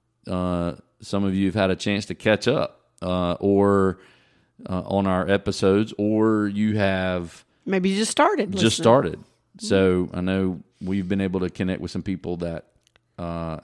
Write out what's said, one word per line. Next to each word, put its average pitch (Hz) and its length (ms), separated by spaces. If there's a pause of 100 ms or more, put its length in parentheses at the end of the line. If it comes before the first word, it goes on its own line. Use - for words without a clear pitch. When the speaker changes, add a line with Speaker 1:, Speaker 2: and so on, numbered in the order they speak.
(280)
Speaker 1:
uh, 90 460 (260)
some 101 240
of 98 100
you 98 120
have 87 80
had 98 160
a 92 60
chance 104 300
to - 80
catch 107 320
up, - 340 (220)
uh, 90 380
or, 98 580 (720)
uh, 92 180
on 98 200
our 92 220
episodes, 101 680
or 107 500
you 104 280
have 92 680 (220)
Speaker 2:
Maybe 185 240
you 190 60
just 220 160
started 294 400
Speaker 1:
just 196 100
Speaker 2:
listening. 113 220
Speaker 1:
started. 117 340
Speaker 2:
Mm-hmm. - 480
Speaker 1:
So 95 480
I 90 60
know 92 400 (200)
we've 95 280
been 98 120
able 95 200
to 90 100
connect 92 300
with 87 100
some 92 120
people 90 360
that, 85 280 (520)
uh, 85 460